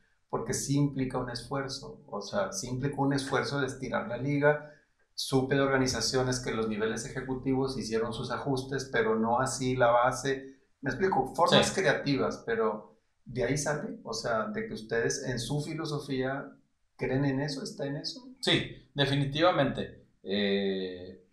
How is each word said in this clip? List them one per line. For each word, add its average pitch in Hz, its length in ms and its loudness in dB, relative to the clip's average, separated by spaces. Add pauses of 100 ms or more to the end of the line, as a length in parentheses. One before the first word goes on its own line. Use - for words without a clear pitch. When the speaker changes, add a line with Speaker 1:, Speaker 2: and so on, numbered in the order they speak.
(300)
Speaker 1:
porque 131 240 -4
sí 139 220 0
implica 131 440 0
un 123 100 -4
esfuerzo. - 800 -8
O 101 140 -6
sea, 98 300 -2
sí - 160 -8
implica 131 320 -2
un 139 140 4
esfuerzo 135 480 0
de 131 60 0
estirar 110 420 -4
la 120 80 -4
liga. 143 560 2 (400)
Supe 135 420 2
de 139 60 4
organizaciones 127 800 2
que 127 100 -4
los 110 160 0
niveles 107 380 -2
ejecutivos 131 720 -2
hicieron 110 340 -2
sus 131 200 -6
ajustes, 131 600 -2
pero 110 260 4
no 113 220 2
así 127 380 0
la 120 100 6
base. 131 680 2 (280)
Me - 100 -2
explico, 190 420 0
formas 165 360 6
Speaker 2:
Sí. 196 120 0
Speaker 1:
creativas, 131 640 0
pero 110 520 -2 (260)
de 127 200 -4
ahí 135 140 0
sale, 151 460 -2
o - 100 -8
sea, 113 340 -2
de 110 200 -4
que 113 80 -8
ustedes 117 480 0
en 127 160 -2
su 147 220 -2
filosofía 143 880 -4 (460)
creen 131 280 0
en 131 140 2
eso, 156 240 -4
está 147 240 -8
en 143 80 -4
eso. - 320 -10 (140)
Speaker 2:
Sí, - 520 0
definitivamente. 139 1120 2 (160)
Eh, 95 1120 -2